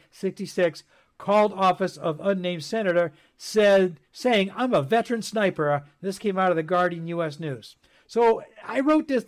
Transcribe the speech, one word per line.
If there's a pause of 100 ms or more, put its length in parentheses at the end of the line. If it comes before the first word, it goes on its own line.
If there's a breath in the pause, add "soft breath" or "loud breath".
(100)
sixty-six, (320 soft breath)
called
office
of
unnamed
senator, (240 soft breath)
said, (100)
saying,
"I'm
a
veteran
sniper." (160 soft breath)
This
came
out
of
the
Guardian
U
S
News. (300 soft breath)
So (240)
I
wrote
this,